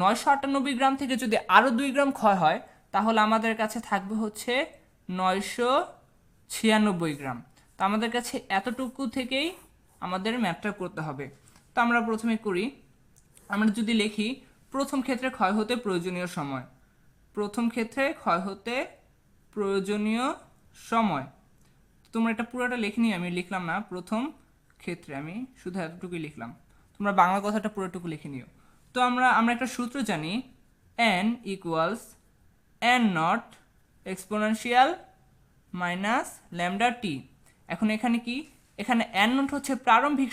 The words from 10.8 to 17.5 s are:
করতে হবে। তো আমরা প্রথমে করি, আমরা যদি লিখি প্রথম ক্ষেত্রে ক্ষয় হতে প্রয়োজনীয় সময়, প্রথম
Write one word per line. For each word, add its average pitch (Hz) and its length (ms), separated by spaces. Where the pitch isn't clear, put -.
করতে 175 260
হবে। 139 200
তো - 120
আমরা 240 140
প্রথমে 226 260
করি, 190 180
আমরা 214 160
যদি 226 140
লিখি 214 260
প্রথম 269 320
ক্ষেত্রে 254 300
ক্ষয় 202 220
হতে 214 140
প্রয়োজনীয় 180 520
সময়, 139 280
প্রথম 208 280